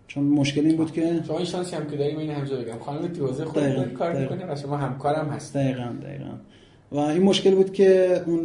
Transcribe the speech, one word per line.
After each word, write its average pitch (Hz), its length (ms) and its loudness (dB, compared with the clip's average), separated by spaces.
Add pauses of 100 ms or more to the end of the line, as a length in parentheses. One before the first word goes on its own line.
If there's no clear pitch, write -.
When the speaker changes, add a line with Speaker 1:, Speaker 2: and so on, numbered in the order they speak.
Speaker 1:
چون 143 140 -4
مشکل 143 420 2
این 160 100 4
بود 156 160 0
که 165 360 0
Speaker 2:
شما 160 100 -4
این 175 80 -2
شانسی 180 300 -6
هم 151 120 -6
که 147 100 -6
داریم، 147 200 -2
این 156 120 -4
همجا 135 280 -4
بگم، 113 220 -8
خانم 156 280 -6
تو 147 200 -4
حوزه 139 180 -4
خودتون 139 380 0
Speaker 1:
دقیقاً، - 140 -6
Speaker 2:
کار 170 160 -2
Speaker 1:
دقیقاً. 135 220 -2
Speaker 2:
می‌کنه 180 180 -8
و - 20 -4
شما 143 220 -4
همکارم 143 520 -2
هستی. - 300 -6
Speaker 1:
دقیقاً، 127 300 0 (140)
دقیقاً. 92 260 -12 (600)
و 143 60 -4
این 151 260 2
مشکل 190 320 6
بود 190 180 4
که 185 520 6
اون 165 200 0